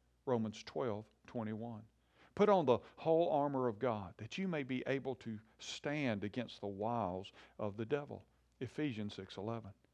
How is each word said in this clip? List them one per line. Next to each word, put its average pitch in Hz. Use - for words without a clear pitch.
Romans 110
twelve 110
twenty-one. 110
"Put 202
on 180
the 120
whole 160
armor 139
of 104
God, 107
that -
you 190
may 160
be 127
able 131
to 107
stand 139
against 107
the 104
wiles 101
of 104
the 113
devil." 135
Ephesians 120
six -
eleven. 110